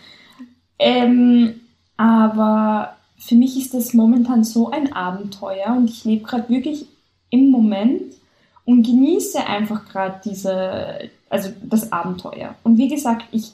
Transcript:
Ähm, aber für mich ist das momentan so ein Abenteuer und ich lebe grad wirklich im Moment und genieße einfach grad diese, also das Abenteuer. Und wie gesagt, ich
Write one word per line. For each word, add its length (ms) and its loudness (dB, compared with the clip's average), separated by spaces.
Ähm, 840 2
aber 960 0
für 180 -2
mich 220 4
ist 160 -8
das 200 -6
momentan 500 4
so 280 -2
ein 220 -4
Abenteuer 840 -6
und 140 2
ich 160 -16
lebe 180 -2
grad 260 -6
wirklich 360 -4
im 200 4
Moment 640 2
und 180 6
genieße 600 2
einfach 440 -6
grad 360 -6
diese, 840 -6
also 200 -4
das 280 -2
Abenteuer. 720 -8
Und 140 4
wie 100 4
gesagt, 440 -2
ich 220 -6